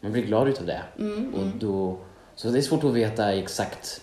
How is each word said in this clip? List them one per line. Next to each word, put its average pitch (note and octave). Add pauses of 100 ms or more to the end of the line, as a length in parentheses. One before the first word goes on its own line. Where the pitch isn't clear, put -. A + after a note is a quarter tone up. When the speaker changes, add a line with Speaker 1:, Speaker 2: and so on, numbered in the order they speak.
Speaker 1:
man G#2
blir A#2
glad A2
utav A2
det. - (180)
Speaker 2:
Mm, G#3+
Speaker 1:
Och F#2+
Speaker 2:
mm. F#2+
Speaker 1:
då, F#2+ (380)
så -
det A#2+
är C#3+
svårt D#3
att C3+
veta A2
exakt -